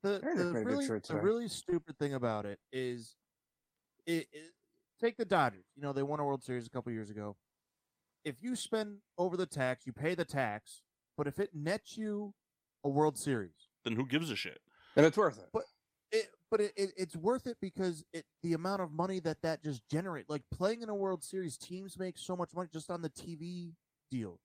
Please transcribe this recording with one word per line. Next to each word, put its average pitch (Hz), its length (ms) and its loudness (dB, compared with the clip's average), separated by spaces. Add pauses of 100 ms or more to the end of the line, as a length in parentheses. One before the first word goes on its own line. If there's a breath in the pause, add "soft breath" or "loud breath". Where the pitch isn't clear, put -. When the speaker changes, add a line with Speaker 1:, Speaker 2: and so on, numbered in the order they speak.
Speaker 1:
The, 196 220 0
Speaker 2:
Mariners 254 240 2
Speaker 1:
the 175 60 0
Speaker 2:
made - 60 0
a 214 40 0
good 240 80 2
Speaker 1:
really, 277 160 0
Speaker 2:
trade 220 160 -2
Speaker 1:
the - 40 -14
Speaker 2:
today. 160 120 0
Speaker 1:
really 226 280 2
stupid 170 520 -4
thing 143 160 0
about 110 300 0
it 101 140 -8 (120)
is, 123 440 -6 (920)
it, 165 280 0
it, 160 180 -16 (480)
take 233 180 0
the 233 60 0
Dodgers. 139 420 4 (100)
You 143 80 -12
know, 143 100 -2
they 135 100 2
won 147 160 0
a 147 60 2
World 139 180 0
Series 123 220 -4
a 120 40 -14
couple 123 220 -4
years 110 180 -4
ago. 104 280 -8 (880)
If 135 160 -6
you 240 140 -2
spend 214 420 -2 (200)
over 175 200 2
the 185 80 2
tax, 127 400 0
you 127 80 -8
pay 160 220 0
the 165 100 0
tax, 110 560 -2 (340)
but 147 120 0
if 139 120 -6
it 202 140 0
nets 165 420 -2
you 208 380 -4 (500)
a 143 60 4
World 147 280 6
Series 107 520 -2 (140)
Speaker 3:
Then 113 120 0
who 127 100 2
gives 151 240 2
a 113 60 0
shit? - 240 -6 (360 soft breath)
Speaker 2:
Then 147 100 12
it's 165 120 8
worth 160 200 4
it. 95 160 -18
Speaker 1:
But 226 100 0 (480)
it, 214 160 2 (240)
but 214 100 4
it, 208 140 0
it, 196 220 0
it's 185 180 -4
worth 214 320 0
it 233 120 -6
because 180 540 -2
it, 165 120 -8 (180)
the 170 100 2
amount 190 280 0
of 165 100 -4
money 185 300 0
that 160 200 -2
that 160 220 0
just 139 260 -4
generate, 156 400 -2
like, 147 220 -2
playing 220 300 0
in 226 80 -8
a 208 60 -2
World 190 280 0
Series, 180 340 -4
teams 185 400 -10
make 185 200 -6
so - 180 -4
much 175 180 -4
money 175 180 -4
just 160 200 -8
on 170 100 -4
the 170 80 -2
T - 260 -12
V 170 380 -8 (380)
deal. 107 340 -4